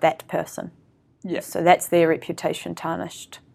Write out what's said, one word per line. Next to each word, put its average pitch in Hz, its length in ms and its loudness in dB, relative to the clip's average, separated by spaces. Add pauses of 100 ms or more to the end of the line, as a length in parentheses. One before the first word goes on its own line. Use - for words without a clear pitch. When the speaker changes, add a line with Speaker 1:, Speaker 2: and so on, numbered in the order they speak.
Speaker 1:
that - 280 2
person. - 420 -4 (540)
Speaker 2:
Yeah. 175 160 -4
Speaker 1:
So - 220 -4
that's 175 260 6
their 170 200 6
reputation 165 680 -4
tarnished - 680 -8 (140)